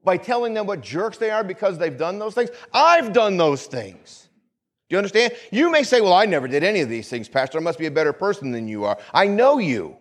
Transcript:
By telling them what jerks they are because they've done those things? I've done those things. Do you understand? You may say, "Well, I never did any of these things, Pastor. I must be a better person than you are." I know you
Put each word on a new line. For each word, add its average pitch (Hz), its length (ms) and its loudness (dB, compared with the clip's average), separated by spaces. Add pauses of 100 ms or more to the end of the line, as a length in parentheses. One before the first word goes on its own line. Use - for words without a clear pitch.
By 185 140 2
telling 240 360 -4
them 214 140 -4
what 190 140 -8
jerks 170 360 -6
they 220 140 -2
are 214 140 -2
because 185 320 -4
they've 156 200 -4
done 175 220 -6
those 214 140 -8
things? 240 160 -2 (240)
I've 294 400 4
done 208 240 4
those 147 300 2
things. 101 600 -14 (640)
Do 165 60 -2
you - 20 4
understand? 214 360 2 (180)
You 311 200 2
may 302 120 4
say, 240 180 4
"Well, 185 120 4
I 202 120 6
never 147 220 0
did 143 160 0
any 196 180 0
of 120 80 -2
these 113 180 -8
things, 117 220 -8
Pastor. 135 280 -2
I 160 40 -2
must 165 180 -6
be 160 60 -6
a 156 60 -6
better 151 200 0
person 185 400 -4
than 113 160 -8
you 107 160 -6
are." 101 140 -2 (160)
I 196 140 4
know 247 320 2
you 113 420 -4